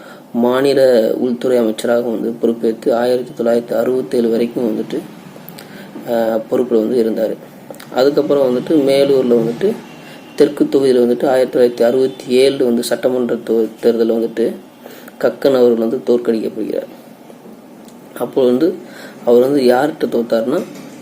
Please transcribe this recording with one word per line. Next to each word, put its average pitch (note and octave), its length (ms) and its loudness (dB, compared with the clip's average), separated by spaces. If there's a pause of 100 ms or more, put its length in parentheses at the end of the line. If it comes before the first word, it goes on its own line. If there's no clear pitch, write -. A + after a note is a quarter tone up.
(320)
மாநில B2+ 800 2
உள்துறை B2 440 -2
அமைச்சராகவும் A#2 560 -2
வந்து A2+ 260 -4
பொறுப்பேற்று A#2 540 -2
ஆயிரத்தி B2 480 -2
தொள்ளாயிரத்தி A#2 340 -2
அறுபத்தேழு B2 540 -2
வரைக்கும் A#2 460 -2
வந்துட்டு, A2 220 -6 (1080)
அஹ், A2+ 320 0 (100)
பொறுப்புல A#2+ 280 0
வந்து A#2 200 0
இருந்தார். A2 520 -2 (440)
அதுக்கப்புறம் C#3+ 640 2
வந்துட்டு B2 140 -4
மேலூர்ல C3+ 680 2
வந்துட்டு A#2+ 340 -2 (640)
தெற்கு D3+ 280 2
தொகுதியில C3+ 340 2
வந்துட்டு B2 280 2
ஆயிரத்தி C3 320 2
தொள்ளாயிரத்தி A#2+ 280 2
அறுபத்தி C3 420 0
ஏழு C3+ 360 2
வந்து A#2+ 180 0
சட்டமன்ற B2 520 -2
தோ-, A2 340 0 (140)
தேர்தல்ல A#2 300 2
வந்துட்டு A2+ 400 -2 (680)
கக்கன் C3 360 2
அவர்கள் A#2 320 4
வந்து B2 180 -4
தோற்கடிக்கப்படுகிறார். A2+ 800 -2 (1300)
அப்போ B2 260 0
வந்து C3 300 2 (500)
அவர் A#2+ 160 6
வந்து C#3 200 2
யார்கிட்ட C3 440 2
தோத்தாருன்னா, A#2+ 580 -2 (400)